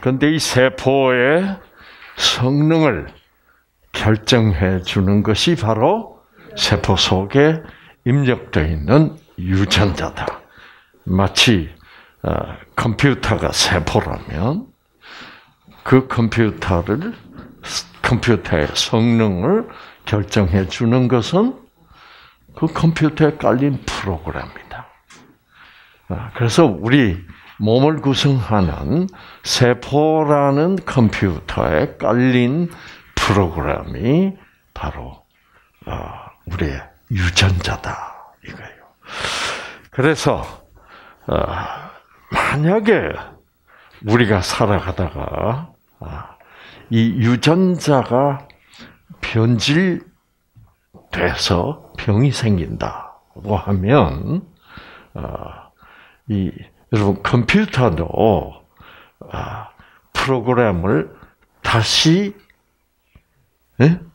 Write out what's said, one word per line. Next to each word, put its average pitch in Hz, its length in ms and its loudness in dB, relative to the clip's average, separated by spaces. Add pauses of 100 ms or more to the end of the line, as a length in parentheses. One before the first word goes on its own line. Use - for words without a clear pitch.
그런데 135 340 2
이 156 60 -2
세포의 131 1160 2 (580)
성능을 143 880 2 (880)
결정해 107 880 2
주는 101 400 2
것이 110 320 2
바로 135 680 0 (360)
세포 - 400 0
속에 139 680 2 (420)
입력되어 123 600 0
있는 85 500 2 (220)
유전자다. 90 880 0 (800)
마치, 92 680 2 (520)
어, 50 80 -2 (420)
컴퓨터가 113 760 0
세포라면 - 1120 -2 (1160)
그 131 240 2
컴퓨터를, 110 1040 0 (880)
컴퓨터의 101 720 0
성능을 117 960 0 (360)
결정해 98 640 0
주는 123 400 0
것은 165 640 0 (880)
그 160 80 -2
컴퓨터에 156 680 2
깔린 127 500 0
프로그램이다. - 1000 -8 (1200)
아, - 260 -8
그래서 120 320 4
우리 107 500 2 (440)
몸을 131 400 4
구성하는 113 1040 0 (380)
세포라는 147 1400 2
컴퓨터에 98 1120 0
깔린 127 680 0 (460)
프로그램이 98 1200 0 (380)
바로, - 480 -12 (640)
어, - 240 -10 (360)
우리의 80 360 -6 (300)
유전자다 - 1200 -2 (140)
이거예요. - 340 -20 (1080)
그래서, 135 520 0 (840)
어, - 80 0 (960)
만약에 175 840 0 (920)
우리가 107 380 4
살아가다가, 101 1300 -4 (300)
아, - 360 -16 (540)
이 113 180 2 (100)
유전자가 139 1300 2 (720)
변질돼서 139 840 0 (2000)
병이 117 340 2
생긴다고 - 1200 -4
하면, 101 840 0 (720)
어, - 80 -12 (1080)
이, 98 220 -2 (420)
여러분, 101 300 2
컴퓨터도, 110 1300 0 (760)
아, - 400 -12 (420)
프로그램을 120 1000 0 (480)
다시, 170 720 2 (1500)
예? 165 200 4 (140)